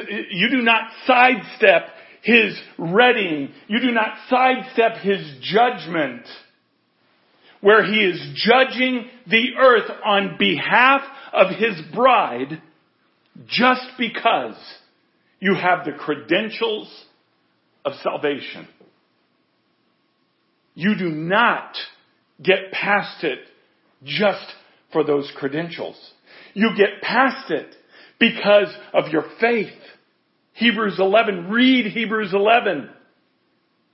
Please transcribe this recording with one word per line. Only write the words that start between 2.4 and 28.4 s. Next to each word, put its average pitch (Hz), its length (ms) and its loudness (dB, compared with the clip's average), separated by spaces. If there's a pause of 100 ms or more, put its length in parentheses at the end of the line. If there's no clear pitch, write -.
readying. 180 720 0 (180)
You 208 120 -2
do 247 100 0
not 220 240 -2 (160)
sidestep 226 720 0
his 190 180 -2 (220)
judgment, 165 800 -2 (1400)
where 202 220 6
he 208 200 0
is 165 140 0 (180)
judging 247 680 2 (200)
the 226 220 0 (100)
earth 254 320 4 (140)
on 196 340 0
behalf 202 640 2 (300)
of 220 240 4
his 208 220 -2 (160)
bride, 156 680 0 (840)
just 247 400 0 (120)
because 214 580 -2 (840)
you 190 140 0
have 175 300 0
the 151 80 -6
credentials 202 960 -6 (920)
of 139 80 -4 (100)
salvation. 143 640 -6 (2000)
You 190 220 -2
do 175 140 -4
not 170 640 -2 (680)
get 190 300 0
past 190 520 -4
it 127 160 -6 (640)
just 165 500 -4 (380)
for 156 120 0
those 143 320 -2
credentials. 147 600 -8 (560)
You 214 220 0
get - 260 2
past 240 480 0
it 139 240 -6 (440)
because 208 560 2 (200)